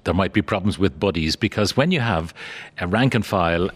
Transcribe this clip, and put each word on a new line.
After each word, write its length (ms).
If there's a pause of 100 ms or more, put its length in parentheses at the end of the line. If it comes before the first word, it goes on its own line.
there 100
might 180
be 80
problems 380
with 220
buddies, 340
because 420
when 140
you 80
have 340 (460)
a 80
rank 260
and 140
file 500